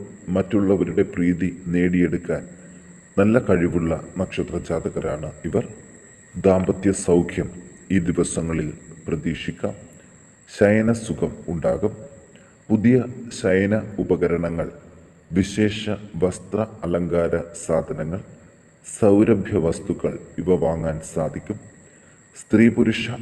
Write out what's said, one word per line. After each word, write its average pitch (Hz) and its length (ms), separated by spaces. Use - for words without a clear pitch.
മറ്റുള്ളവരുടെ 95 760
പ്രീതി 87 640
നേടിയെടുക്കാൻ 87 760
നല്ല 110 200
കഴിവുള്ള 85 540
നക്ഷത്ര 87 400
ജാതകരാണ് 76 760
ഇവർ. 85 200
ദാമ്പത്യ 92 580
സൗഖ്യം 87 560
ഈ 95 80
ദിവസങ്ങളിൽ 82 720
പ്രതീക്ഷിക്കാം. 82 680
ശയനസുഖം 107 760
ഉണ്ടാകും. 80 480
പുതിയ 110 360
ശയന 98 320
ഉപകരണങ്ങൾ, 85 680
വിശേഷ 107 580
വസ്ത്ര 104 500
അലങ്കാര 85 600
സാധനങ്ങൾ, 80 540
സൗരഭ്യ 104 720
വസ്തുക്കൾ 78 600
ഇവ 87 160
വാങ്ങാൻ 80 460
സാധിക്കും. 78 440
സ്ത്രീ 113 280
പുരുഷ 113 420